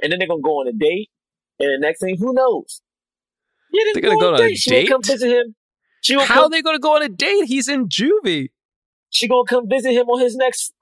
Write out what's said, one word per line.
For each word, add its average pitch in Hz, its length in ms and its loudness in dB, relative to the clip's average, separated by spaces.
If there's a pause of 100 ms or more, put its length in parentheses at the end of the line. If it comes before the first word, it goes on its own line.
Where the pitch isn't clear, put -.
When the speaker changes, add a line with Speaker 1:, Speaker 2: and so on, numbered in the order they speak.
Speaker 1:
And 151 100 0
then 180 80 -2
they're 185 80 -2
gonna 160 140 -2
go 147 180 0
on 131 80 -4
a 120 40 -6
date. 160 380 -2 (480)
And 139 120 0 (120)
the 147 40 0
next 165 140 -2
thing, 185 180 -4
who 240 160 -2
knows? 247 480 -2 (920)
Yeah, 403 100 0 (120)
Speaker 2:
They're - 80 -4
gonna - 180 2
go - 140 2
on 127 80 4
a - 120 2
Speaker 1:
She - 160 -4
gonna 127 180 2
come 262 120 2
Speaker 2:
date? 208 120 -2
Speaker 1:
visit 240 180 -2
him. 240 240 0 (480)
She 254 120 0
gonna 277 120 2
Speaker 2:
How 233 80 2
Speaker 1:
come 302 100 6
Speaker 2:
are 311 60 2
they 320 120 -2
gonna 311 180 0
go 302 160 2
on 302 60 2
a 196 60 -4
date? 339 380 0
He's 254 220 -4
in 262 200 -2
juvie. 214 640 0 (600)
Speaker 1:
She 233 180 -2
gonna 247 200 4
come 240 200 0
visit 254 240 0
him 240 160 2
on 247 120 2
his 247 160 0
next, 254 460 -2